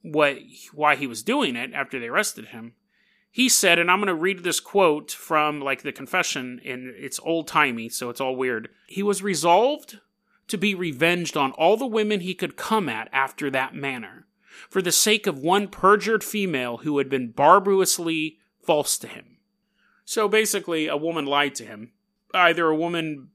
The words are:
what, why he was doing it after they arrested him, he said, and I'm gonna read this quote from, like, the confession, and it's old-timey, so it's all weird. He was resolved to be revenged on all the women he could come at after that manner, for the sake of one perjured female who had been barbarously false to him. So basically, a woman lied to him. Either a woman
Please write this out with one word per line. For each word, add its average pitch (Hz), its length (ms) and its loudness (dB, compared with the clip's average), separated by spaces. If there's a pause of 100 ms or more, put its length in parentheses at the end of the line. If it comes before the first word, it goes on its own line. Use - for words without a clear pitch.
what, 147 340 0 (360)
why 147 220 2
he 135 120 -6
was 113 160 -10
doing 214 320 0
it 120 180 -8
after 135 260 -6
they 117 80 -8
arrested 131 400 -4
him, 117 260 -18 (600)
he 247 140 2
said, 170 320 4
and 170 100 2
I'm 185 100 4
gonna 196 140 0
read 175 300 -2
this 175 160 -2
quote 156 500 2
from, 151 520 -2
like, 135 220 -4
the 143 100 -8
confession, 131 720 -6
and 127 320 -12
it's 135 260 -12
old-timey, 143 640 0
so 120 220 -8
it's 120 100 -12
all 131 160 -2
weird. 127 320 -4 (200)
He 196 140 -8
was 202 220 0
resolved 202 760 2 (500)
to 214 80 -2
be 196 180 0
revenged 165 600 0
on 135 160 0
all 185 240 4
the 262 100 -4
women 214 320 0
he 180 140 -6
could - 240 -6
come 202 320 0
at 110 240 -6
after 135 360 -2
that 131 240 -2
manner, 123 540 -10 (420)
for 190 120 -2
the 175 100 -2
sake 214 360 2
of 147 120 -4
one 190 300 2
perjured 208 560 2
female 139 520 -4
who 147 200 -2
had 135 100 2
been 127 240 -2
barbarously 170 1080 4 (240)
false 151 360 0
to - 100 -12
him. - 300 -18 (680)
So 214 240 -2
basically, 190 600 0
a 147 100 -2
woman 160 280 -4
lied 143 300 0
to 113 100 -12
him. 107 280 -18 (400)
Either 170 340 4
a 156 80 2
woman 160 600 -4